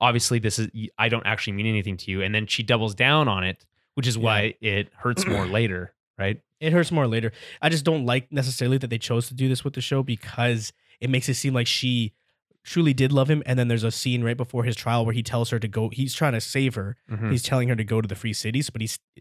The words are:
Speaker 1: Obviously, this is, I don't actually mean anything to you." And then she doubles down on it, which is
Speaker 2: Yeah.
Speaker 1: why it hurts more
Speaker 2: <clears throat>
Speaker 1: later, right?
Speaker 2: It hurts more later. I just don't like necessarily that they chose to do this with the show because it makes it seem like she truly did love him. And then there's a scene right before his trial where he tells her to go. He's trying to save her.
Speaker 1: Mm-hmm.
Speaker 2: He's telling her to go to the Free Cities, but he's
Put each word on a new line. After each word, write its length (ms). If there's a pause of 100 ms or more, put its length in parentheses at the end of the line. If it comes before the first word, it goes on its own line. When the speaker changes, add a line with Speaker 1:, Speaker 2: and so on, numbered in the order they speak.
Speaker 1:
Obviously, 380
this 200
is, 100 (300)
I 120
don't 160
actually 260
mean 140
anything 320
to 120
you." 120
And 120
then 120
she 160
doubles 320
down 340
on 160
it, 220 (300)
which 100
is 100
Speaker 2:
Yeah. 60
Speaker 1:
why 400
it 340
hurts 300
more 200
Speaker 2:
<clears throat> 120
Speaker 1:
later, 360 (240)
right? 220 (180)
Speaker 2:
It 140
hurts 180
more 160
later. 260 (280)
I 80
just 160
don't 220
like 260
necessarily 460
that 100
they 100
chose 300
to 60
do 140
this 140
with 120
the 80
show 200
because 720 (280)
it 100
makes 180
it 60
seem 180
like 140
she 480 (500)
truly 300
did 180
love 180
him. 140
And 140
then 100
there's 160
a 60
scene 340
right 140
before 260
his 100
trial 300
where 100
he 80
tells 280
her 80
to 100
go. 220
He's 240
trying 180
to 80
save 360
her. 200 (140)
Speaker 1:
Mm-hmm. 200
Speaker 2:
He's 120
telling 260
her 80
to 80
go 160
to 80
the 60
Free 180
Cities, 380
but 100
he's 180 (220)